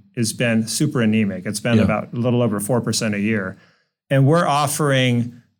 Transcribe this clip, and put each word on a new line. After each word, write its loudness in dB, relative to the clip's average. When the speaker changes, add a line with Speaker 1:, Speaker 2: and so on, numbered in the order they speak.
Speaker 1:
has -2
been 0
super -2
anemic. 0
It's -6
been 2
Speaker 2:
Yeah. 4
Speaker 1:
about -2
a -8
little 0
over 0
four -2
percent -2
a -2
year. -2
And 4
we're 4
offering, 0